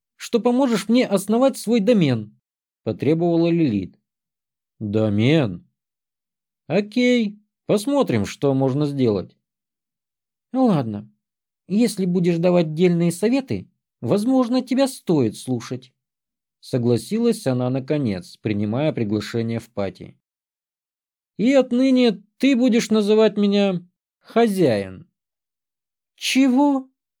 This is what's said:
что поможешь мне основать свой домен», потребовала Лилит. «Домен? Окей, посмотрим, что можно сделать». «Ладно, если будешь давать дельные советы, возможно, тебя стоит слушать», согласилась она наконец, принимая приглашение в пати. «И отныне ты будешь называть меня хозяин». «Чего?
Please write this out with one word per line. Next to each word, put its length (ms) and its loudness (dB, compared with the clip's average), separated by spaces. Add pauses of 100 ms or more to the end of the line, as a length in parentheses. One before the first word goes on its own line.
(160)
что 240 -4
поможешь 480 0
мне 180 2
основать 520 0
свой 240 0
домен», 580 0 (440)
потребовала 680 0
Лилит. 500 -2 (800)
«Домен? 880 0 (1000)
Окей, 720 0 (280)
посмотрим, 600 0
что 280 -2
можно 320 0
сделать». 500 -2 (1160)
«Ладно, 580 0 (560)
если 380 0
будешь 320 0
давать 360 2
дельные 380 2
советы, 580 -2 (300)
возможно, 640 0
тебя 260 0
стоит 480 -2
слушать», 580 -8 (720)
согласилась 800 -2
она 240 -2
наконец, 680 -4
принимая 560 -4
приглашение 640 -4
в 100 -14
пати. 480 -10 (1200)
«И 160 2
отныне 720 2 (140)
ты 180 2
будешь 340 2
называть 480 2
меня 480 0 (340)
хозяин». 880 0 (1080)
«Чего? 720 0 (320)